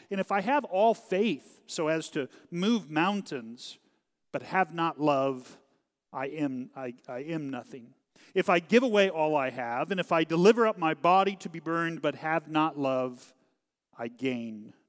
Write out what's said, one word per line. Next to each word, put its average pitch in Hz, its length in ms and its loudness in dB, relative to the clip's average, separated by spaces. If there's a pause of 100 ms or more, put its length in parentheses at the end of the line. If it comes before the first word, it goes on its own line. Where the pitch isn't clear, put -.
(100)
and 190 100 -4
if 190 100 -4
I 196 120 0
have 254 240 0
all 208 260 4
faith 196 720 -2
so 156 220 -4
as 160 220 -2
to 135 180 -4 (220)
move 180 400 -2
mountains, 151 880 -4 (540)
but 135 100 -6
have 175 320 -2
not 165 260 -2
love, 135 560 0 (560)
I 135 140 -8
am, 139 500 -4
I, 131 160 -10 (160)
I 127 120 -8
am 151 280 -6
nothing. 123 460 -12 (380)
If 185 160 2
I 175 100 6
give 202 240 4
away 208 280 4
all 156 260 2
I 131 140 2
have, 127 420 -4
and 185 80 -2
if - 100 -6
I 165 140 4
deliver 190 420 6
up 220 100 0
my 160 180 0
body 190 420 4
to 185 120 -14
be 170 120 -10
burned, 165 420 -4
but 147 140 -2
have 156 320 -4
not 156 280 0
love, 127 560 -2 (640)
I 120 120 -8
gain 117 640 -6 (160)